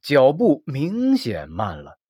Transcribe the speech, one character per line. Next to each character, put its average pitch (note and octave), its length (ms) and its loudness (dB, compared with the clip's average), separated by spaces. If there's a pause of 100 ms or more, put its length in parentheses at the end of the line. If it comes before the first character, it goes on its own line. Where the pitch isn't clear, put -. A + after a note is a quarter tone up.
脚 C#3 320 4
步 E3 340 2
明 G3+ 500 -2
显 D#2+ 340 -6
慢 E2+ 320 -8
了。 - 160 -20 (120)